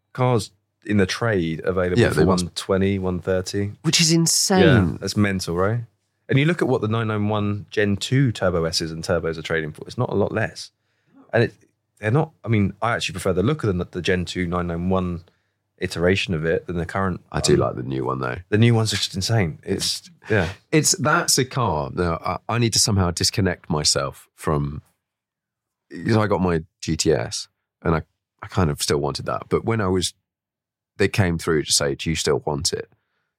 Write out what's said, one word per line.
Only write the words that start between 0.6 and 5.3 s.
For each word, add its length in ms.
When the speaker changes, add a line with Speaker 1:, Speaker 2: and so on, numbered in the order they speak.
Speaker 1:
in 120
the 100
trade 580
available 360
Speaker 2:
Yeah, 80
Speaker 1:
for 80
Speaker 2:
they 80
must 220
Speaker 1:
one 100
twenty, 420
one 220
thirty. 520
Speaker 2:
Which 180
is 120
insane. 520
Speaker 1:
Yeah, 360
that's 160
mental, 380